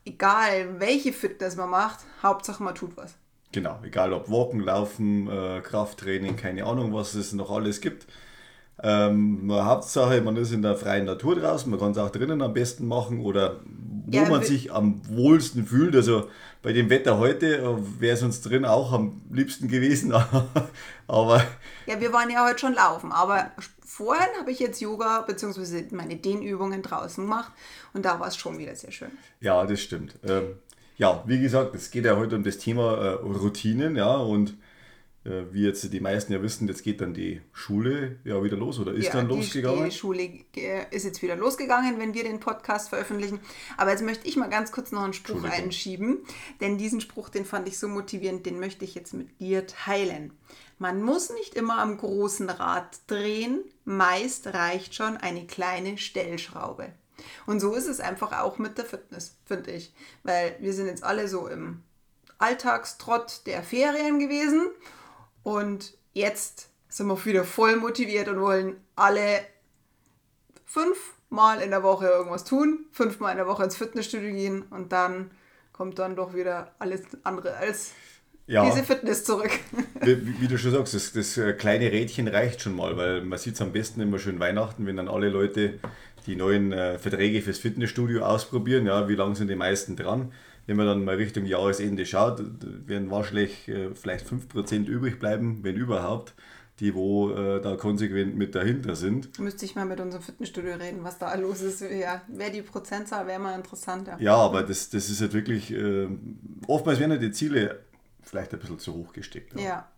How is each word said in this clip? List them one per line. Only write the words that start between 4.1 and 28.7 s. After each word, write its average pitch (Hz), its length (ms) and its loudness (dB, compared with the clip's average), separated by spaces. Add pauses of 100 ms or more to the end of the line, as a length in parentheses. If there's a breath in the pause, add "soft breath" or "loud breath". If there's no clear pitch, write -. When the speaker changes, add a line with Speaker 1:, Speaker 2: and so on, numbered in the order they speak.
Speaker 2:
ob 90 160 -4
Walken, 120 300 2
Laufen, 104 680 0
äh, 92 320 -2
Krafttraining, 98 760 -2
keine 95 300 -4
Ahnung, 117 280 0
was 104 220 -4
es 101 180 -4
noch 98 180 -4
alles 104 300 0
gibt. - 260 -6 (760 loud breath)
Ähm, 104 600 4
nur 101 200 4
Hauptsache, 127 560 4
man 110 160 2
ist 117 140 0
in 110 120 2
der 104 120 4
freien 101 300 0
Natur 120 300 2
draußen, 156 340 0
man 104 100 0
kann 101 120 4
es 104 80 0
auch 101 100 0
drinnen 139 320 0
am 120 120 0
besten 120 340 0
machen 117 320 0
oder 98 400 2 (480)
wo 110 100 2
Speaker 1:
Ja, 156 100 8
Speaker 2:
man 147 140 6
Speaker 1:
wir 110 60 0
Speaker 2:
sich 135 260 0
am 101 340 4
wohlsten 120 600 6
fühlt. 139 280 4
Also 113 340 6 (340 loud breath)
bei 113 100 2
dem 117 160 6
Wetter 127 300 6
heute, 147 380 4
äh, 117 440 -2
wäre 117 140 4
es 113 80 0
uns 120 180 0
drin 131 240 2
auch 120 280 4
am 110 360 0
liebsten 135 380 0
gewesen. 127 460 4
<laughs> - 960 2
Aber 117 360 8 (440 loud breath)
Speaker 1:
Ja, 220 120 -4
wir 233 140 0
waren 240 160 4
ja 240 180 4
heute 240 120 2
schon 262 140 2
laufen, 175 380 4
aber 190 400 2 (340)
vorhin 302 440 0 (100)
habe 254 100 -4
ich 254 100 -4
jetzt 240 200 -2
Yoga 220 440 0
beziehungsweise 190 680 -6
meine 165 240 -8
Dehnübungen 196 640 -2
draußen 170 440 -6
gemacht 226 260 -4 (420 loud breath)
und 196 120 -6
da 175 160 2
war 180 80 -4
es 175 80 -6
schon 160 200 -8
wieder 151 200 -12